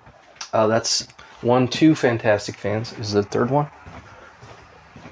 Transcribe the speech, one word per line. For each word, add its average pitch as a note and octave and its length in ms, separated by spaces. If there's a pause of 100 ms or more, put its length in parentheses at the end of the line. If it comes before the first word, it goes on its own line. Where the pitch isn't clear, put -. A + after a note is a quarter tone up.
(540)
Uh, A2+ 120
that's - 420 (340)
one, B2 260
two D#3 260
fantastic A#2 600
fans. G#2+ 380
Is A2 180
the G2+ 100
third A#2 300
one? D3 180 (1400)